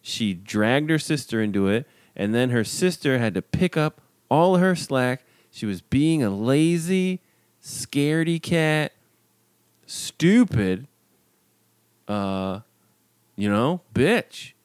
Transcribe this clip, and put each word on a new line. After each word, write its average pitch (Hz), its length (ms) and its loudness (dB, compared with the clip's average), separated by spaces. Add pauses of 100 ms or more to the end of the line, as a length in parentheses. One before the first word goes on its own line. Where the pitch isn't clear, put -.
She 107 320 -4
dragged 107 580 0
her 160 80 2
sister 127 440 -2
into 101 240 0
it. 110 200 0 (280)
And 104 200 -4
then 123 160 2
her 120 140 0
sister 151 540 -2
had 110 160 0
to 90 80 -2
pick 175 340 -2
up 156 240 -2 (300)
all 170 260 4
her 180 180 4
slack. 131 500 -2 (260)
She - 160 -8
was 92 160 -4
being 151 400 0
a 104 80 0
lazy, 165 920 0 (420)
scaredy 160 800 -2
cat, 156 500 0 (920)
stupid, 139 1000 0 (1200)
uh, 95 520 -4 (760)
you 101 120 -2
know, 123 320 0 (140)
bitch. - 580 0 (120)